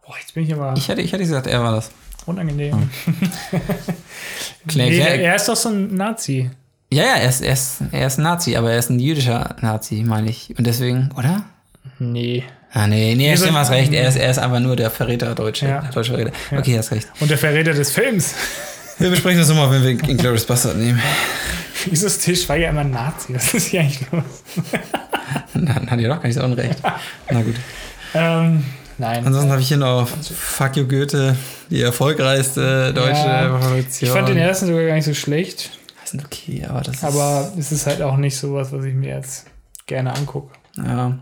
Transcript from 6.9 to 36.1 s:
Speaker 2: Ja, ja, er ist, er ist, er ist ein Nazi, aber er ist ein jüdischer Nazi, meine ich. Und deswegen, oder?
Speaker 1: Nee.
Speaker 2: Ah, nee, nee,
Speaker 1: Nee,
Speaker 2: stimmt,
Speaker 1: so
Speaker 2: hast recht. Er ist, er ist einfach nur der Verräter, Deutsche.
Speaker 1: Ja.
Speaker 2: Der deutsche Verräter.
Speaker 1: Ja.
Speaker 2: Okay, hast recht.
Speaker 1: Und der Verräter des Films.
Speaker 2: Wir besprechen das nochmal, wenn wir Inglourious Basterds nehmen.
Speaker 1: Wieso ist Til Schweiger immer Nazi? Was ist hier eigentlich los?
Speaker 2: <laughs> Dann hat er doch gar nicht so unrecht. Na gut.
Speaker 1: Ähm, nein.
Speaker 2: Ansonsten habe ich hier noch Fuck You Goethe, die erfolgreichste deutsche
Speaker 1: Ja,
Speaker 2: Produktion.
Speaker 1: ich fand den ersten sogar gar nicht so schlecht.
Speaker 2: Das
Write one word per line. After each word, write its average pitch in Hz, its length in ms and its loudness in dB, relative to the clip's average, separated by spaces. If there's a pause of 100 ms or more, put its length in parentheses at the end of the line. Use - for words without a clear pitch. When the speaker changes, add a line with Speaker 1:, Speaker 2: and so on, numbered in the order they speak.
Speaker 2:
Ja, 143 120 4
ja, 254 120 4
er 120 140 4
ist, 127 120 0
er 131 120 2
ist, - 240 -2 (140)
er 135 160 0
ist 131 100 -2
ein 151 60 2
Nazi, 165 320 0
aber 117 160 2
er 117 80 4
ist 117 100 -2
ein 123 100 2
jüdischer 127 600 0
Nazi, 110 440 -2
meine 110 240 2
ich. - 280 -8
Und 120 100 2
deswegen, 123 500 2
oder? 170 260 0 (560)
Speaker 1:
Nee. 120 440 -2 (300)
Speaker 2:
Ah, 104 140 2
nee, 110 280 4
nee, 139 140 4
Speaker 1:
Nee, 170 80 6
Speaker 2:
stimmt, 170 160 4
Speaker 1:
so 147 40 4
Speaker 2:
hast 139 140 2
recht. 131 220 4
Er 127 140 2
ist, 131 80 2
er 127 160 2
ist 127 60 2
einfach 123 220 0
nur 127 180 2
der 113 120 0
Verräter, 120 460 -2
Deutsche. 110 320 -2
Speaker 1:
Ja. 139 140 -2
Speaker 2:
Der 139 100 -8
deutsche 120 200 -2
Verräter. 113 200 -2 (200)
Speaker 1:
Ja. 139 80 0
Speaker 2:
Okay, 123 180 0
hast 110 140 -2
recht. 110 160 -4 (120)
Speaker 1:
Und 151 100 2
der 151 80 2
Verräter 156 360 2
des 143 180 0
Films. 214 420 0 (640)
Speaker 2:
Wir 180 120 2
besprechen 180 300 4
das 156 100 6
nochmal, 151 220 6
wenn 135 120 6
wir 127 260 2
Inglourious 120 360 2
Basterds 123 320 2
nehmen. 117 240 2 (840)
Speaker 1:
Wieso 180 220 2
ist - 160 0
Til 175 120 2
Schweiger 165 340 0
immer 151 160 0
Nazi? 127 500 -4
Was - 180 -2
ist 233 140 0
hier 180 140 0
eigentlich 139 300 0
los? 165 120 0 (320)
Speaker 2:
<laughs> - 1000 -6
Dann 151 380 0
hat 120 80 2
er 113 100 2
doch 151 120 0
gar 131 60 -2
nicht 117 100 0
so 135 60 -2
unrecht. 123 340 -2 (520)
Na 120 120 2
gut. 113 140 -2 (580)
Speaker 1:
Ähm, 165 500 4 (340)
nein. 120 280 -2
Speaker 2:
Ansonsten 139 260 4
habe 131 100 4
ich 127 60 2
hier 143 100 2
noch 127 300 2
Fuck - 680 -4
You 139 100 2
Goethe, 135 480 2 (340)
die 131 120 0
erfolgreichste 131 1120 2
deutsche 135 340 2
Speaker 1:
Ja, 131 300 2
Speaker 2:
Produktion. 131 520 0
Speaker 1:
ich 127 60 2
fand - 140 4
den - 80 4
ersten 190 300 2
sogar 165 180 2
gar 160 100 2
nicht 156 100 2
so 151 80 0
schlecht. - 580 -4 (300)
Speaker 2:
Das - 100 -12